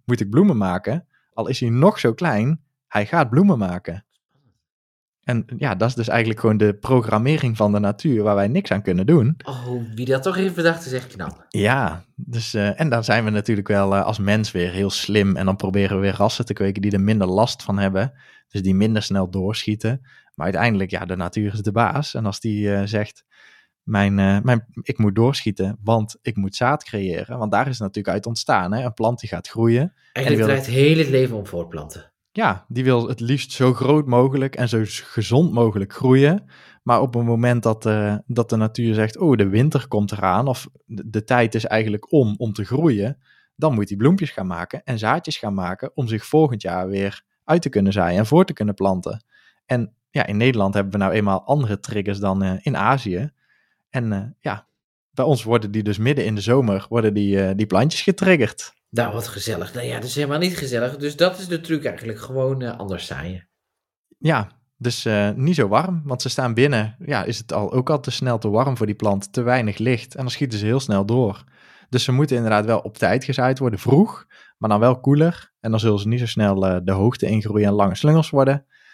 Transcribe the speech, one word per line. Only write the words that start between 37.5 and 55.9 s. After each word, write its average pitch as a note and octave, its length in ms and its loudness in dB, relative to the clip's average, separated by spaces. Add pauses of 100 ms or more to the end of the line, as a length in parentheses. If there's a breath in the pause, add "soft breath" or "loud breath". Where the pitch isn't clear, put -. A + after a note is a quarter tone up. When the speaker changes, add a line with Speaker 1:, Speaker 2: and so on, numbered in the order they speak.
Speaker 1:
dat, A2 220 0
eh, G#2+ 300 2 (100)
dat A#2 240 0
de A#2+ 60 0
natuur A2 380 0
zegt, G#2+ 240 0
"Oh, D3 200 4
de G2+ 100 4
winter B2 400 2
komt G#2 240 0
eraan," G2+ 360 2
of - 200 -4 (180)
de, A2 240 -12
de G#2+ 140 -2
tijd A#2+ 320 2
is A2+ 100 -2
eigenlijk A2 460 -2
om, A#2 260 4
om A2 160 -4
te G2+ 120 -6
groeien, B2+ 520 0 (380 soft breath)
dan D3+ 180 0
moet G#2 160 0
hij G2+ 80 -6
bloempjes D3+ 340 2
gaan F#2 160 -8
maken F2 360 -8
en A#2+ 160 -6
zaadjes C#3 380 -2
gaan G#2 160 -6
maken F#2+ 440 -4
om C3 100 -2
zich G#2+ 180 -4
volgend D3 360 2
jaar F#2 260 -4
weer G2 360 -4 (200)
uit E3+ 180 2
te C#3 80 -4
kunnen G2 240 2
zaaien F2+ 260 2
en A2 60 2
voor E3 200 4
te D#3+ 80 -4
kunnen G#2+ 220 -4
planten. G2 480 -2 (420 soft breath)
En A#2+ 280 -2 (160)
ja, - 160 -2
in G#2 120 -2
Nederland A2 360 2
hebben G2 180 -2
we G#2 60 -2
nou G2 160 2
eenmaal G2+ 320 0
andere B2+ 340 0
triggers G2+ 400 -6
dan, G2 240 0
eh, F#2+ 180 0
in C3 160 -4
Azië. A2+ 540 -2 (580)
En, A#2 240 -4
eh, G2 80 -4 (180)
ja, G#2 280 -8 (440)
bij B2+ 140 -2
ons A#2+ 180 2
worden A2 280 0
die G#2+ 120 -2
dus G2+ 140 -2